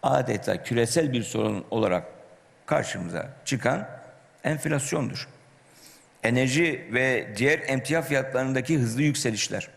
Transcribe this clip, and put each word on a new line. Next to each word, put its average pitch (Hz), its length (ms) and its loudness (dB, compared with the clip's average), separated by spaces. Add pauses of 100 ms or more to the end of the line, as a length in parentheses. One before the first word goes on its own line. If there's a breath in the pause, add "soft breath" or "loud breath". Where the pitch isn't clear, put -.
adeta 120 600 0
küresel 123 500 2
bir 117 100 0
sorun 107 480 -2
olarak 95 340 2 (640)
karşımıza 87 600 -2 (160)
çıkan 135 440 0 (560)
enflasyondur. 151 840 -2 (920 loud breath)
Enerji 131 720 2
ve 123 440 2
diğer 143 300 4
emtia 135 360 0
fiyatlarındaki 135 760 0
hızlı 120 240 2
yükselişler 110 760 0